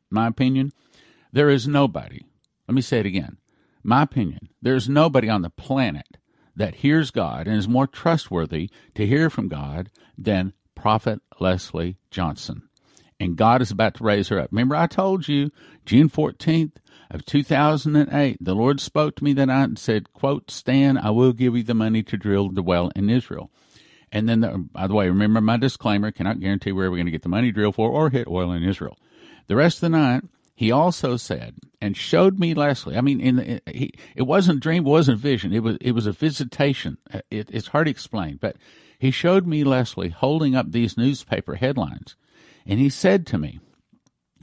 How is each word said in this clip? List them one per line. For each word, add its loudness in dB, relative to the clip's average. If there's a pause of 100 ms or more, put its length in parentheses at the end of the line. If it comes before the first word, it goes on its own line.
(120)
My 0
opinion, 0 (600)
there 4
is 2
nobody, -2 (420)
let 0
me 2
say 0
it 0
again, -6 (460)
my 4
opinion, -4 (120)
there 0
is -2
nobody 2
on 2
the -4
planet -6 (380)
that -4
hears 2
God -4
and 0
is 0
more 2
trustworthy -2 (240)
to -2
hear 2
from -4
God -8 (260)
than -2 (220)
Prophet -2 (180)
Leslie -4 (140)
Johnson. -8 (500)
And -4
God 4
is -4
about -2
to -16
raise 0
her -2
up. -6
Remember, 0
I 2
told -2
you 0 (340)
June 6
fourteenth -2 (300)
of -12
two 0
thousand 2
and 4
eight, 0
the -2
Lord 2
spoke -2
to -8
me 2
that 2
night 4
and -4
said, -2
quote, -4
"Stan, 2
I -2
will 4
give 0
you 0
the -4
money 2
to -6
drill 0
the -4
well 0
in 0
Israel." -2 (640)
And -2
then, 4
the, 0 (140)
by -4
the 0
way, 2
remember 4
my 2
disclaimer, -2
cannot -4
guarantee -2
where 0
we're -4
gonna -2
get -4
the -6
money 0
drilled 0
for 0
or 2
hit -2
oil -2
in -4
Israel. -4 (480)
The -2
rest 4
of -8
the 0
night, 2 (320)
he 0
also 0
said -8 (240)
and -4
showed 2
me 0
Leslie. -2
I 0
mean, 2
in 2
the, -4
he, -6 (220)
it -2
wasn't 2
a -6
dream, 0
it 2
wasn't 4
a -14
vision. -2
It 0
was, -2
it -2
was 0
a -2
visitation. -2 (160)
Uh, -8 (100)
it, -8
it's -6
hard 0
to -2
explain, -8
but -6 (420)
he 0
showed 2
me 0
Leslie 0
holding 0
up -2
these 0
newspaper -2
headlines. -4 (500)
And 0
he 4
said 0
to -4
me, -6 (840)